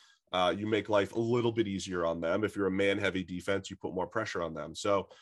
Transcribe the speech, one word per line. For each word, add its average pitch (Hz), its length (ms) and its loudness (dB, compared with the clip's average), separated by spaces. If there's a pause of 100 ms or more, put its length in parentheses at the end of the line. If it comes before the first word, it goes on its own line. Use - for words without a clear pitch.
(320)
uh, 90 240 4
you 101 100 -4
make 107 220 0
life 101 260 2
a 113 60 -2
little 117 320 2
bit 110 160 0
easier 92 380 -2
on 82 160 0
them. 92 220 0
If 98 120 -2
you're 98 120 2
a - 20 0
man 98 260 4
heavy 92 260 0
defense, 95 460 -2
you 95 80 -12
put - 160 -6
more 90 140 -2
pressure 104 360 -4
on 80 120 -4
them. 78 200 -10
So, 101 340 0 (140)